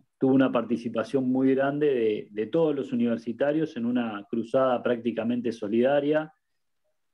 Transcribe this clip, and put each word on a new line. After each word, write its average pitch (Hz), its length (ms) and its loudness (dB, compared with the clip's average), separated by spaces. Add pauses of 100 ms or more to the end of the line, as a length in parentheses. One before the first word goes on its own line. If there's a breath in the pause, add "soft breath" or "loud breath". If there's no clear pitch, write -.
(180)
tuvo 131 160 4
una 131 160 6
participación 117 800 -2
muy 131 240 4
grande 143 400 0
de, 110 360 0
de 107 160 -4
todos 156 280 0
los 131 180 -6
universitarios 123 840 -2
en 117 100 -4
una 117 420 -4
cruzada 123 540 0
prácticamente 117 680 -2
solidaria. 143 800 0 (800)